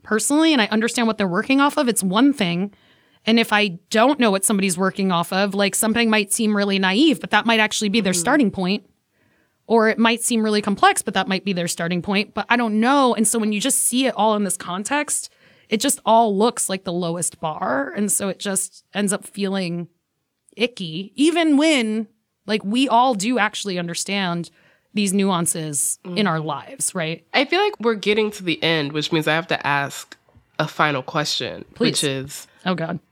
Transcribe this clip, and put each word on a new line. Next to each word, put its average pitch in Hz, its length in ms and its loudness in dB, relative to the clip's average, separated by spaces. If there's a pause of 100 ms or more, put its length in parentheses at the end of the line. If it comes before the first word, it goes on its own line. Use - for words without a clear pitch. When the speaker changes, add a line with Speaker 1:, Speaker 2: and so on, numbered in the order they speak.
Speaker 1:
personally 311 480 2
and 247 100 4
I 202 40 2
understand 226 420 0
what 220 100 -2
they're 196 80 0
working 208 340 2
off 285 160 2
of, 294 120 2
it's 196 160 0
one 226 280 4
thing. 185 400 -2 (540)
And 226 120 4
if 226 140 2
I 208 260 2 (120)
don't 254 280 4
know 233 120 4
what 190 160 0
somebody's 190 320 0
working 190 340 0
off 170 180 0
of, 190 240 0
like, 202 200 0
something 226 340 0
might 214 240 0
seem 214 240 0
really 202 220 0
naive, 202 420 4
but - 120 -10
that 214 120 2
might 226 160 4
actually 214 300 0
be 220 100 2
their 185 140 0
Speaker 2:
Mm-hmm. 175 60 0
Speaker 1:
starting 247 300 2
point. 190 360 -4 (800)
Or 220 240 4
it 214 80 -2
might 226 240 2
seem 226 200 0
really 208 200 0
complex, 359 400 2
but 214 100 -6
that 190 160 -2
might 185 160 -2
be 202 80 -2
their 175 160 -2
starting 175 320 -2
point. 202 320 -2
But 208 160 -6
I 240 80 4
don't 214 240 0
know. 254 340 4
And 214 140 2
so 233 100 0
when 214 140 0
you 208 80 -2
just - 220 0
see 254 240 0
it 233 100 -2
all 214 200 2
in 208 80 0
this 185 120 -2
context, 208 720 -4 (400)
it 208 120 0
just 277 260 0
all 220 280 4
looks 233 360 0
like 190 140 -6
the 175 100 -4
lowest 175 460 -4
bar. 220 540 -4
And 208 160 -2
so 202 200 -2
it - 80 -8
just - 460 -6 (100)
ends 202 180 -2
up 202 140 -6
feeling 190 640 -4 (680)
icky, 190 580 -6
even 311 440 2
when, 226 500 0 (380)
like, 208 180 -2
we 247 240 0
all 247 260 2
do 220 240 -2
actually 202 400 -2
understand 175 720 -4 (440)
these 202 180 0
nuances 170 920 -2
in 185 220 -2
Speaker 2:
Mm. - 20 0
Speaker 1:
our 160 120 0
lives, 156 540 -6
right? 165 380 -6
Speaker 2:
I 254 120 2
feel 349 180 0
like 415 180 0
we're 226 140 0
getting 208 380 0
to 190 100 -14
the 170 200 -2
end, 151 300 0
which 151 200 -4
means 156 160 0
I 151 60 2
have 165 140 -2
to - 180 -4
ask 143 500 -4 (420)
a 156 100 0
final 147 340 -2
question, 120 640 -6 (100)
Speaker 1:
Please. - 160 0
Speaker 2:
which - 140 -4
is, 135 420 -6 (200)
Speaker 1:
Oh, 185 80 0
God. 165 240 -6 (140)